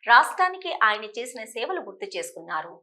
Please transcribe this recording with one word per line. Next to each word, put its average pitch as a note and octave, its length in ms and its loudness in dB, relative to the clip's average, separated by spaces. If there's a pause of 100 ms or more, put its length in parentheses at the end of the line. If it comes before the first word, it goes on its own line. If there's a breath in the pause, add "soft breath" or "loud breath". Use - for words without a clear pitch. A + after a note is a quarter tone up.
రాష్ట్రానికి F4+ 640 4 (100)
ఆయన G#3+ 220 2
చేసిన A#3+ 400 -12
సేవలు C#4 360 -6
గుర్తు G3+ 360 -12
చేసుకున్నారు. E3+ 560 -10 (100)